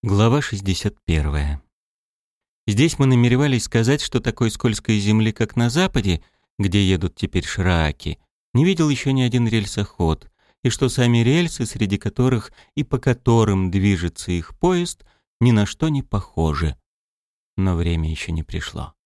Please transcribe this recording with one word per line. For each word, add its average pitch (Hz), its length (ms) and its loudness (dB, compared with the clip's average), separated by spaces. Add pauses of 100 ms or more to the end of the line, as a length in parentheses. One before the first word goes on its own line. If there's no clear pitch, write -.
Глава 113 380 2
шестьдесят 98 640 -4
первая. 73 580 -2 (1040)
Здесь 120 320 0
мы 139 80 2
намеревались 127 580 2
сказать, 120 360 0
что - 200 -4
такой 113 300 -2
скользкой 107 480 -2
земли, 107 340 2
как - 240 -4
на 120 140 0
западе, 117 520 -2 (360)
где 98 260 0
едут 92 300 0
теперь - 300 -4
шрааки, 85 720 -2 (360)
не 131 100 4
видел 165 260 2
еще 139 200 -2
ни 135 120 2
один 120 260 0
рельсоход, 101 840 -4 (320)
и 123 80 0
что 127 180 -2
сами 120 300 2
рельсы, 135 480 0
среди 101 320 -2
которых 123 540 -2 (220)
и 147 100 -2
по 135 140 -4
которым 107 720 2
движется 92 600 0
их 85 280 -6
поезд, 175 460 -2 (360)
ни 120 100 4
на 104 160 4
что - 220 -4
не 143 140 -2
похожи. 80 720 -2 (800)
Но 95 180 0
время 82 360 -2
еще 80 220 -8
не 80 100 -4
пришло. - 520 -10 (120)